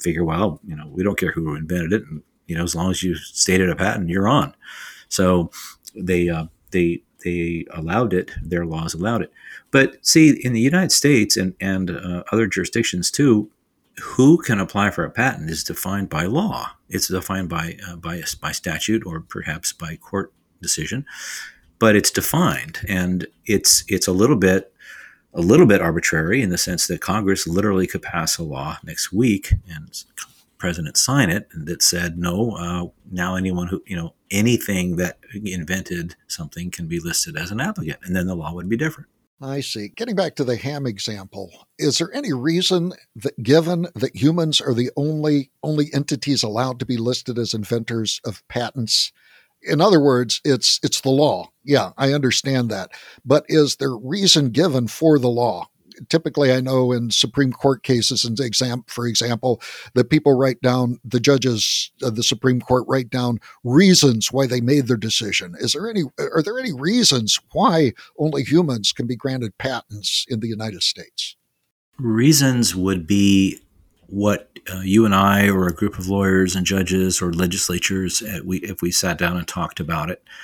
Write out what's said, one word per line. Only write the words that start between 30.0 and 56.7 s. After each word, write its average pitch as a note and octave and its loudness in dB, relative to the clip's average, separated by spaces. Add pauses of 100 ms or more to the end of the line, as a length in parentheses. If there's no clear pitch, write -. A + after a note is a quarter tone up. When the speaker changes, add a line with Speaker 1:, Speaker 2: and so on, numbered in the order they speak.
Speaker 1:
president E2+ -6
sign B2+ 4
it, G2 -2
and D#2 -10
it E2+ -4
said, F2 0
"No, F#2 -2
uh, F2 -4 (260)
now F2+ -4
anyone F#2 -2
who, F2+ -6
you F#2 -8
know, E2 -8 (160)
anything G2 0
that F2 -4 (160)
invented F2+ -8 (140)
something E2+ -10
can E2+ -10
be E2 -6
listed D#2+ -4
as E2+ -8
an A2 -4
applicant," F3 -6
and F2+ -4
then F2+ 0
the F#2 -4
law E2+ -8
would F2+ -8
be A2+ 0
different. D3+ -6 (320)
Speaker 2:
I C3+ -6
see. G#2 -10
Getting A#3 -6
back F3+ -2
to C#3+ -2
the A#2+ 0
ham C#3+ -6
example, G2 -10 (260)
is D3 0
there E3+ -4
any C#4 -4
reason E3+ 0 (240)
that, A#2+ -6
given E3 2
that B2 -2
humans D#3+ 2
are B2+ -2
the B2 0
only, D3+ 0 (140)
only D3+ 0
entities C#3+ -2
allowed A#2+ -2
to A#2+ -6
be B2 -2
listed A#2+ -4
as A2+ -4
inventors A2+ -4
of - -10
patents? - -4 (520)
In D3+ 0
other F#3 6
words, B2 2
it's, C3 2
it's - -2
the C3+ 0
law. C3+ 2 (140)
Yeah, C3 2
I C3+ 2
understand C3 0
that. G2 -6 (340)
But C#3+ 4
is D3 4
there C3+ -4
reason D3 2
given C3 2
for D#3 4
the B2 2
law? A2+ 0 (400)
Typically, D3 2
I B2+ 2
know B2+ 2